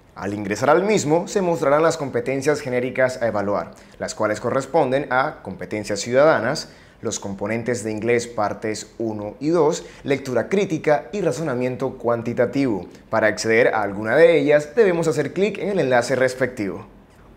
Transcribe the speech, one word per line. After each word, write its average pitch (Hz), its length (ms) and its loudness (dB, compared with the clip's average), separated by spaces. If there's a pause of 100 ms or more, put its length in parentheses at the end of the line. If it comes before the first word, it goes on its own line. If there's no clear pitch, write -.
(140)
Al 101 220 -6
ingresar 104 340 -2
al 170 140 6
mismo, 175 440 2
se 202 140 -2
mostrarán 156 400 2
las 160 160 2
competencias 135 640 -2
genéricas 127 640 -2
a 117 40 2
evaluar, 101 440 -2 (260)
las 95 160 -8
cuales 107 260 -2
corresponden 131 720 0
a 139 300 -2
competencias 101 600 -6
ciudadanas, 127 680 2 (320)
los 110 180 -6
componentes 107 640 -4
de 110 60 -4
inglés 117 380 0
partes 104 720 -6
uno 104 400 -6
y 143 100 -2
dos, 165 360 2 (180)
lectura 127 440 -2
crítica 160 640 0
y 208 100 -4
razonamiento 131 760 -2
cuantitativo. 117 880 0 (240)
Para 110 160 2
acceder 113 480 4
a 107 80 0
alguna 104 340 -2
de 165 220 8
ellas, 147 380 2
debemos 175 320 4
hacer 139 260 -2
clic 202 240 -2
en 180 120 -4
el 196 100 -2
enlace 127 360 2
respectivo. 120 720 -2 (500)